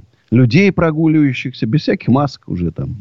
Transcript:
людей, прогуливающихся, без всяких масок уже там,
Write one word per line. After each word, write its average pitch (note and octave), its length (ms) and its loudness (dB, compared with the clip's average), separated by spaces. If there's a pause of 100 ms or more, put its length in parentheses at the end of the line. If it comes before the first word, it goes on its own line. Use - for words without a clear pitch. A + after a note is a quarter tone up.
(320)
людей, C3 400 4
прогуливающихся, D#3 960 0
без C3+ 140 0
всяких - 260 -4
масок C3+ 400 0
уже F2 240 -4
там, - 300 -10